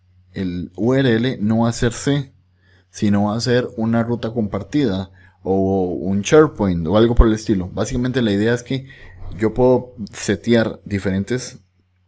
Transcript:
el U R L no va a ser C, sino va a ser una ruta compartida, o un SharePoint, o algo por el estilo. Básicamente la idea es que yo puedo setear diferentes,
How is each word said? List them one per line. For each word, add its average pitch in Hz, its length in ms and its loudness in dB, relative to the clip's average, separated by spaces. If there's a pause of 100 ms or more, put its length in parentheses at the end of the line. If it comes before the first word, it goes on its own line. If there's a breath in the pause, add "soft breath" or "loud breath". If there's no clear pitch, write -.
(340)
el 90 420 -6
U 117 200 0
R 131 200 4
L 123 240 -2
no 110 200 0
va 117 100 2
a 113 40 -4
ser 117 200 0
C, 143 400 -2 (560 soft breath)
sino 101 360 0
va 104 120 -2
a 117 40 -4
ser 123 260 0 (100)
una 113 240 0
ruta 113 320 -4
compartida, 101 760 -2 (320 soft breath)
o 95 500 0
un 92 280 -2
SharePoint, 101 680 2
o 98 100 2
algo 117 160 4
por 120 140 6
el 110 60 4
estilo. 95 360 -2
Básicamente 123 540 -4
la 104 80 2
idea 107 240 2
es 123 80 -6
que 135 240 -6 (500 loud breath)
yo 107 160 0
puedo 127 400 2 (180)
setear 113 720 0
diferentes, 98 760 -4 (480)